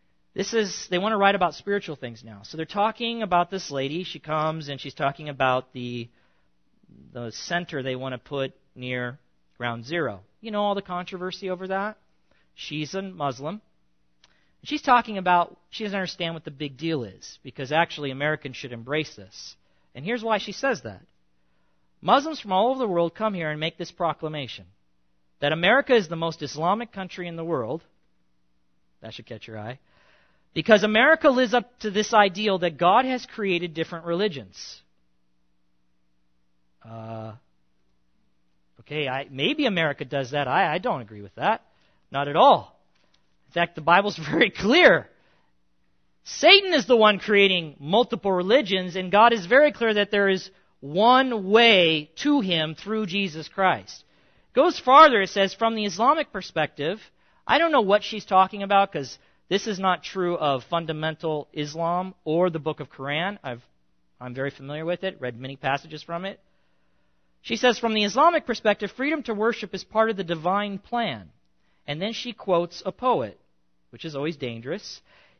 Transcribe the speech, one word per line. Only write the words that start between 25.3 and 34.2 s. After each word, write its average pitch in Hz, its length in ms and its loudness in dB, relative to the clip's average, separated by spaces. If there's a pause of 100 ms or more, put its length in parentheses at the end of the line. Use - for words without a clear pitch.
that 143 140 0
America 233 420 2
is 202 140 2
the 165 80 -8
most 165 260 -6
Islamic 170 480 -2
country 185 380 -10
in 170 80 -10
the 165 80 -8
world. 151 380 -4 (1160)
That 110 140 -16
should 117 120 -18
catch 110 200 -16
your 110 140 -14
eye. 117 180 -12 (760)
Because 196 280 6
America 262 460 4
lives 247 260 4
up - 260 -2
to 214 120 -4
this 208 200 0
ideal 202 460 4
that 170 200 -2
God 190 260 6
has 254 220 -4
created 175 480 -4
different 160 320 -8
religions. 170 760 -6 (2000)